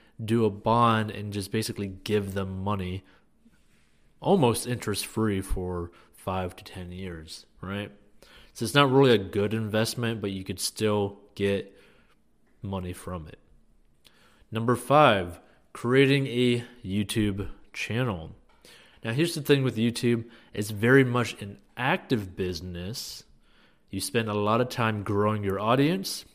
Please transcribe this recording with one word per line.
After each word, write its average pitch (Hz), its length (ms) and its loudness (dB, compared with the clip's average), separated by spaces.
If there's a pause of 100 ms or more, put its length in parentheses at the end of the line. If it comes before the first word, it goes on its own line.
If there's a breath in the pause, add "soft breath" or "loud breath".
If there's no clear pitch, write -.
(220 soft breath)
do 113 220 2
a 107 60 4
bond 110 600 2
and 104 220 -8
just 101 200 -6
basically 110 340 -4
give 98 480 -2
them 95 280 -4
money 92 420 -4 (1160 soft breath)
almost 127 460 2
interest-free 107 760 -2
for 90 500 -4 (200 soft breath)
five 92 440 -6
to - 80 -20
ten 90 280 -14
years, 90 540 -12 (140)
right? 98 320 -8 (600 loud breath)
So - 120 -6
it's 107 100 -6
not 143 160 8
really 131 240 8
a 107 40 6
good 101 360 0
investment, 113 640 -2
but 101 100 -2
you 95 140 -8
could 98 160 -8
still 104 600 0 (140)
get 98 400 -2 (880 soft breath)
money 95 300 -6
from 87 360 -10
it. - 100 -20 (1120 soft breath)
Number 113 260 0
five, 113 640 4 (320 soft breath)
creating 135 540 4
a 120 380 0 (200)
YouTube 101 640 -2 (240)
channel. 107 600 -4 (680 loud breath)
Now, 113 100 -4
here's 165 220 0
the 156 60 -4
thing 139 220 4
with 120 160 0
YouTube. 117 480 0 (260 loud breath)
It's 104 160 -4
very 117 360 6
much 120 360 -2
an 101 160 -12 (180)
active 123 640 -2
business. 90 880 -8 (640 soft breath)
You 98 100 -6
spend 107 300 -2
a 104 60 -2
lot 104 260 2
of 123 80 2
time 110 340 -2
growing 104 400 0
your 98 160 0
audience, 139 760 0